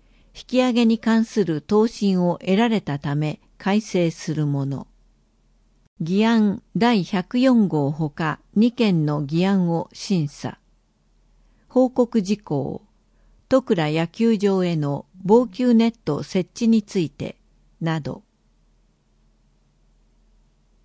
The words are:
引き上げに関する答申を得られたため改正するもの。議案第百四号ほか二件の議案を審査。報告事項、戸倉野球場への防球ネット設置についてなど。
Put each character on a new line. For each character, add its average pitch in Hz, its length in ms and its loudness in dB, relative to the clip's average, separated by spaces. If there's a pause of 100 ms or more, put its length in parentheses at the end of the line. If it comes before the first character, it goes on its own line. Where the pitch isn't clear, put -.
(340)
引 - 140 -20
き 254 140 0
上 254 120 2
げ 233 120 2
に 226 120 2
関 226 280 0
す 214 200 -2
る 151 160 -2
答 214 260 2
申 190 360 0
を 175 160 -2
得 190 160 -2
ら 233 140 2
れ 226 120 -2
た 143 160 -6
た 143 180 -4
め 151 240 -4 (180)
改 208 240 0
正 175 280 0
す - 240 -8
る 151 140 -2
も 139 180 -2
の。 139 220 -8 (1120)
議 185 240 0
案 220 380 2 (120)
第 214 280 2
百 180 360 -4
四 247 280 4
号 147 240 0
ほ 151 180 -4
か 151 300 -6 (160)
二 226 160 4
件 185 340 2
の 151 180 -2
議 165 220 0
案 190 240 2
を 165 240 -4
審 165 340 -2
査。 - 320 -12 (1080)
報 254 220 2
告 233 320 0
事 196 160 -2
項、 139 460 -6 (640)
戸 262 120 4
倉 175 300 0
野 165 160 -2
球 226 300 0
場 190 260 0
へ 170 140 -2
の 143 280 -4 (180)
防 233 240 4
球 247 260 0
ネ 226 140 4
ッ 226 80 -4 (100)
ト 147 180 -4
設 - 300 -4
置 240 160 -2
に 226 140 2
つ - 160 -6
い 151 100 -2
て - 280 -12 (440)
な 160 180 -2
ど。 135 240 -12 (2500)